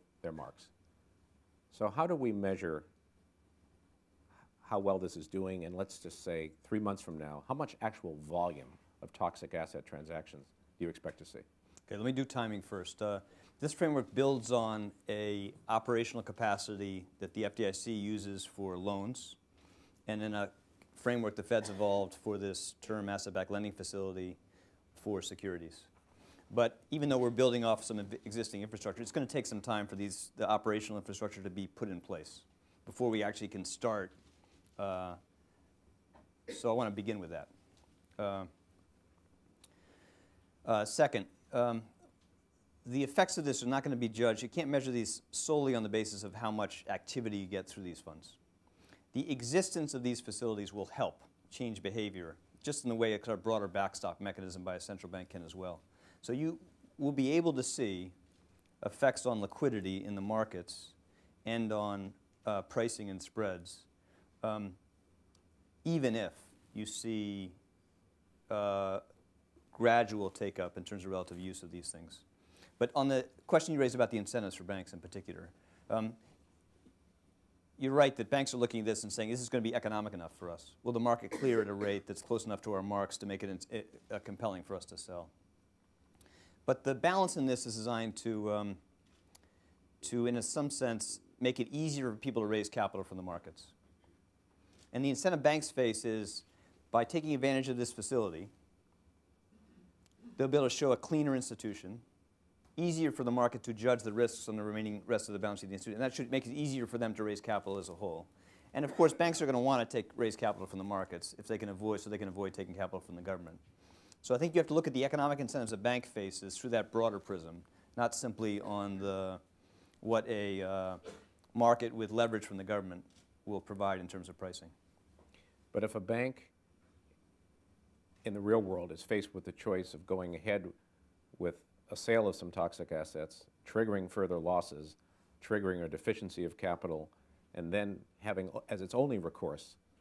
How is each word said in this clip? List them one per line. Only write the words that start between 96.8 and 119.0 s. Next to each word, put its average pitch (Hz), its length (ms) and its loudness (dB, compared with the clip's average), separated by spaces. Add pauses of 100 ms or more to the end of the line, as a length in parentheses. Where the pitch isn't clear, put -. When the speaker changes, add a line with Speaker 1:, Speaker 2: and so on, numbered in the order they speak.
Speaker 2:
by 117 120 6
taking 151 300 0
advantage 135 340 2
of 127 100 -2
this 120 140 0
facility, 101 580 0 (1900)
they'll 135 100 4
be 139 100 6
able 135 100 8
to 123 80 2
show 139 160 4
a 120 60 6
cleaner 147 380 2
institution, 110 640 -6 (760)
easier 160 340 4
for 135 120 -2
the 120 80 4
market 120 320 4
to 120 100 -4
judge 117 300 4
the 107 100 -2
risks 113 340 2
on 110 80 -4
the 107 80 -2
remaining 107 440 -2
rest 107 220 2
of 104 40 -4
the 98 60 -2
balance 101 220 -2
sheet 101 40 -10
of 95 60 -8
the 98 40 -6
institution, 101 200 -6
and 123 80 -2
that 127 100 0
should 120 160 -4
make 131 160 0
it 120 80 -8
easier 135 320 0
for 120 140 -4
them 110 160 0
to 110 80 -2
raise 104 180 -2
capital 101 380 -2
as 90 100 -8
a 98 60 -12
whole. 85 320 -6 (460)
And 143 120 -2
of 139 100 -4
course, 160 180 10
banks 170 280 4
are 147 60 2
gonna 127 120 4
wanna 123 260 6
take, - 300 -2
raise 113 200 2
capital 101 320 -2
from 98 100 -8
the 95 80 -6
markets 95 540 -6
if 104 80 -12
they 110 100 -2
can 107 120 -4
avoid, 104 320 0
so 107 80 -10
they 104 100 -4
can 104 80 -4
avoid 95 260 -4
taking 92 220 -8
capital 95 240 -4
from 90 160 -14
the 87 60 -10
government. 87 380 -6 (640)
So 123 120 4
I - 20 4
think 160 160 2
you 170 60 8
have 156 80 6
to 151 80 4
look 160 100 6
at 139 80 0
the 131 100 4
economic 143 360 2
incentives 117 340 -2
a 104 40 -4
bank 120 280 2
faces 98 500 -6
through 127 160 -4
that 110 200 2
broader 113 260 4
prism, 82 460 -8 (340)
not 120 160 2
simply 107 480 0
on 101 360 -2
the, 95 420 -2 (600)